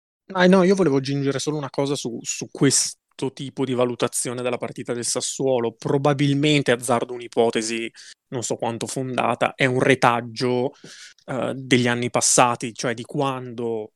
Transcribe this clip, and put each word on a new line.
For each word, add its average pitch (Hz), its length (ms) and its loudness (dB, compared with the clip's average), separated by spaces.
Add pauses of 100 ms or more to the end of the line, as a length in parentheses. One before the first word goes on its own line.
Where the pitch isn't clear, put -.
(320)
Ah, 185 140 6
no, 185 160 8
io 190 120 6
volevo 165 220 2
aggiungere 139 420 -2
solo 151 200 -4
una 139 120 -8
cosa 143 240 -2
su, 117 280 -8
su - 280 -8
questo - 840 0
tipo 135 300 -6
di 123 100 -2
valutazione 123 640 -2
della 123 160 -4
partita 135 380 -8
del 120 100 -6
Sassuolo. 123 680 0
Probabilmente, 143 1000 2
azzardo 120 400 0
un'ipotesi 117 800 -2 (360)
non 131 140 -6
so 113 140 -4
quanto 117 300 -4
fondata, 120 680 -2
è 139 120 2
un 127 140 2
retaggio, 123 920 2 (540)
eh, 123 280 -4
degli 127 320 2
anni 120 220 -2
passati, 120 640 2
cioè 120 220 -4
di 120 80 -12
quando, 120 920 -6